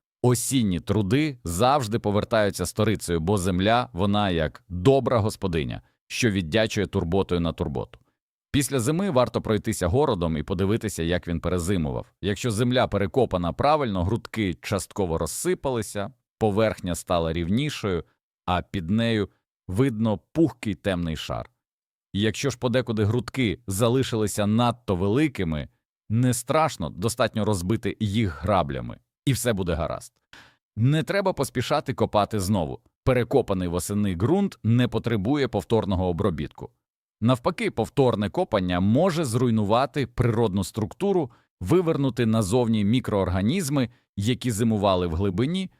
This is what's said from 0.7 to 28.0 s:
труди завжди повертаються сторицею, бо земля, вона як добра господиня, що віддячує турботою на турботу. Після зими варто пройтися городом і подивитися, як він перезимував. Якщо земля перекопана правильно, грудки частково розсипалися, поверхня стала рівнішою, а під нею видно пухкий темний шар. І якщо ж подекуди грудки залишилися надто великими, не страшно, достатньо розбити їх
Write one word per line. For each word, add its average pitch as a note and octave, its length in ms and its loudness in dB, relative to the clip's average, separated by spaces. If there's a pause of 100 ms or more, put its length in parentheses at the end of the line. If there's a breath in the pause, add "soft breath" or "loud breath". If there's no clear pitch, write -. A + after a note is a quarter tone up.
труди A#2 640 0
завжди A2+ 560 0
повертаються G#2 680 0
сторицею, F#2+ 540 0
бо F#2 180 0
земля, G2 560 0
вона G2+ 360 0
як D#2+ 400 -2
добра A#2+ 500 4
господиня, E2 640 -2 (260)
що - 240 0
віддячує G2 560 0
турботою F2+ 540 0
на D#2+ 120 -2
турботу. C2 460 -6 (520)
Після C#3 280 0
зими D#3+ 300 0
варто B2 320 2
пройтися G#2 460 -2
городом F2 500 0
і D2 60 -4
подивитися, G2 600 -2
як E2+ 240 -2
він E2+ 120 -2
перезимував. E2 680 -2 (160)
Якщо G2+ 300 -4
земля A#2+ 360 2
перекопана F#2+ 680 0
правильно, C3+ 500 0
грудки G2+ 580 -2
частково F#2 560 -2
розсипалися, A2 960 -4 (260)
поверхня G2+ 580 0
стала E2 380 0
рівнішою, F#2+ 680 -2 (420)
а F2 160 0
під E2+ 280 -8
нею A2 400 0 (380)
видно A2 520 0 (120)
пухкий C3+ 440 0
темний F2 400 -2
шар. A#1+ 340 -8 (640)
І G2 80 0
якщо A2 280 0
ж - 80 -6
подекуди A#2+ 460 0
грудки A2 640 0
залишилися A2 800 0
надто A2+ 480 0
великими, F#2+ 720 0 (420)
не A#2+ 240 2
страшно, D3+ 560 -2
достатньо G#2+ 560 -2
розбити G2 540 0
їх G2+ 440 -2